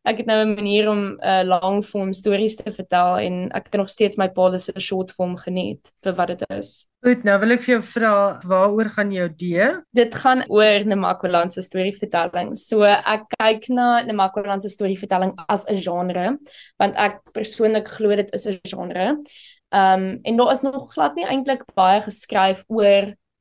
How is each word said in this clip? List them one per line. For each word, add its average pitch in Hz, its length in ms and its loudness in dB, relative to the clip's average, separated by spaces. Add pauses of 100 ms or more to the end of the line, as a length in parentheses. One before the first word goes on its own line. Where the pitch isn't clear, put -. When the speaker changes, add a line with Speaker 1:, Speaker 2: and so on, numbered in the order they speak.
Speaker 1:
Ek 220 160 -2
het 220 60 -6
nou 214 180 2
'n 214 100 0
manier 208 340 0
om, 202 320 -2
uh, 190 240 2
long 185 400 0
form 196 280 -4
stories 208 440 0
te - 160 -10
vertel 180 460 0
en 180 340 -4
ek - 180 -8
kan 202 100 0
nog 196 100 -2
steeds 202 260 0
my 190 120 0
pa 185 300 2
se - 220 -8
short 185 320 -6
form 180 240 -4
geniet 185 560 -8 (100)
vir 190 120 -2
wat 180 120 -2
dit 180 240 -6
is. - 360 -12 (180)
Speaker 2:
Goed, 247 200 4
nou 202 140 6
wil 214 120 2
ek 240 100 4
vir 247 140 0
jou 220 80 0
vra, 202 640 0
waaroor 202 460 2
gaan 202 220 -2
jou 180 160 -2
D? 180 540 -2 (100)
Speaker 1:
Dit 226 220 2
gaan 254 340 2
oor 208 360 4
Namakoland 180 680 0
se 185 100 -8
storievertelling. 185 920 -4
So 214 260 0
ek 208 420 4 (140)
kyk 220 300 0
na 240 340 2
Namakoland 196 600 -2
se 208 60 -6
storievertelling 190 680 -2 (140)
as 202 200 0
'n 208 80 0
genre, 180 640 -4 (400)
want 202 180 2
ek 202 240 -2 (120)
persoonlik 214 560 -2
glo 208 280 0
dit 202 180 -2
is 202 120 -6
'n 190 180 -6
genre. 185 580 -4 (500)
Ehm, 190 500 2
en 226 140 -2
daar 240 160 4
is 262 100 -2
nog 262 300 -6
glad 302 240 0
nie 339 100 -4
eintlik 262 380 -4 (100)
baie 190 260 4
geskryf 190 680 -2
oor 202 460 2 (260)